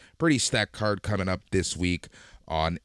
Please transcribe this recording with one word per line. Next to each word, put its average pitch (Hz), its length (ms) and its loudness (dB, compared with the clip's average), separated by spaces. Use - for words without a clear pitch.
Pretty 160 200 4
stacked 107 340 0
card 104 300 -2
coming 95 260 -2
up 92 120 -2
this 92 240 0
week 87 320 -2
on 80 360 0